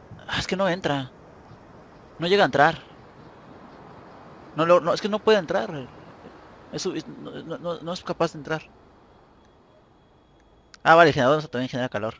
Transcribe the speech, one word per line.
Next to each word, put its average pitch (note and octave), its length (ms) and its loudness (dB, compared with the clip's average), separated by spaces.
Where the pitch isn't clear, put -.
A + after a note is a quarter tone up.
Ah, - 100 -6
es - 80 -6
que F#3+ 100 -4
no G3 100 0
entra. D3 440 -2
No D#3+ 80 -4
llega G3 180 4
a - 20 6
entrar. C#3+ 320 4
No D3+ 80 0
lo, E3+ 160 6
no, D#3 140 0
es - 80 -4
que A3 60 -4
no G#3 100 -2
puede A3 200 4
entrar. E3+ 500 -6
Eso E3 220 -6
es, D#3 120 -8
no, - 240 -16
no, D#3+ 160 -12
no, E3+ 220 -10
no E3 120 -10
es F3+ 100 -12
capaz E3 300 -4
de E3 60 -14
entrar. D#3 240 -8
Ah, D#3 120 6
vale, E3 160 8
el C3+ 40 2
generador D3 340 2
también B2 200 -6
genera B2+ 200 -4
calor. G#2+ 320 -6